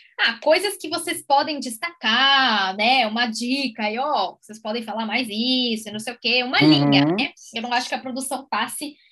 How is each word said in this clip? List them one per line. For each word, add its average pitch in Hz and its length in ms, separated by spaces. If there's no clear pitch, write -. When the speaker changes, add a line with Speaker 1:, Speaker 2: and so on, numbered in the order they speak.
Speaker 1:
ah, 233 220
coisas 349 340
que - 120
vocês 339 360
podem 294 360
destacar, 240 1160
né? 233 300
Uma 226 200
dica, 233 580
aí, 214 140
ó, 247 420
vocês 214 200
podem 226 220
falar 220 240
mais 240 240
isso, 233 600
não 208 100
sei 240 140
o - 60
quê, 247 240
uma 285 180
Speaker 2:
Uhum. 311 60
Speaker 1:
linha, 285 380
né? 311 260
Eu 226 80
não 240 100
acho 240 160
que - 60
a 240 60
produção 262 500
passe 247 440